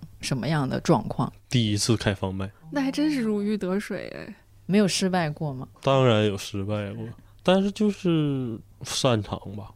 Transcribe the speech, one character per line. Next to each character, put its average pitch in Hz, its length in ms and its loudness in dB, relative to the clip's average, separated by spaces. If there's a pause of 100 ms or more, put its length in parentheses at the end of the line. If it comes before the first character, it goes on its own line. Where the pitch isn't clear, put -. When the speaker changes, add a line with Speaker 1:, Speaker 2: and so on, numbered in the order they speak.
(220)
Speaker 1:
什 - 160 -2
么 110 100 -4
样 147 220 0
的 127 100 -2
状 127 280 2
况？ - 240 -4 (180)
Speaker 2:
第 117 220 2
一 104 60 0
次 107 200 2
开 104 160 0
放 95 200 -4
麦。 95 160 -6 (220)
Speaker 3:
那 285 100 -2
还 269 100 0
真 294 200 0
是 277 100 -2
如 214 200 -2
鱼 208 160 -2
得 185 220 -2
水 - 360 -8
哎。 80 200 -14 (320)
Speaker 1:
没 180 100 2
有 208 100 6
失 185 220 0
败 175 200 2
过 147 240 -6
吗？ 131 140 -10 (140)
Speaker 2:
当 135 240 6
然 107 200 6
有 98 120 0
失 98 260 -6
败 104 300 -4
过， 110 120 -8 (380)
但 190 180 4
是 196 100 0
就 214 180 0
是 143 680 0 (260)
擅 120 380 2
长 98 180 -6 (160)
吧。 101 200 -12